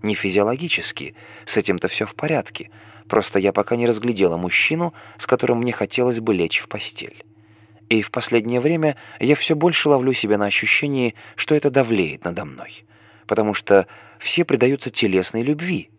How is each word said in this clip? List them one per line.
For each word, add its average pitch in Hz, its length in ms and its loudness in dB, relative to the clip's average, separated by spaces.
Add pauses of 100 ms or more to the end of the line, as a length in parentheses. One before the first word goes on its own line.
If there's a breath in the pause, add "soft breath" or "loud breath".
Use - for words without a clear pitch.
Не 104 120 -2
физиологически, 101 1000 -2 (320 loud breath)
с - 100 -4
этим-то 95 320 0
всё - 160 -4
в - 120 -10
порядке. - 540 -6 (380 loud breath)
Просто 104 300 0
я 98 140 2
пока 104 240 0
не 120 100 0
разглядела 107 500 0
мужчину, 156 580 -2 (240 loud breath)
с - 80 -10
которым 123 320 2
мне 120 140 -2
хотелось 117 480 -2
бы 110 140 0
лечь 85 240 0
в - 100 -8
постель. - 560 -12 (680 soft breath)
И 110 100 4
в 101 100 -8
последнее 120 500 0
время 156 360 0 (240 loud breath)
я 139 140 4
всё 160 220 0
больше 160 320 2
ловлю 131 260 4
себя 104 240 0
на 104 80 2
ощущении, 127 680 0 (220 loud breath)
что - 180 0
это 143 160 2
давлеет 113 540 0
надо 85 200 -6
мной. 67 400 -16 (420 soft breath)
Потому 107 280 0
что 98 320 4 (320 loud breath)
все - 260 0
предаются 131 460 2
телесной 98 520 0
любви 151 560 -4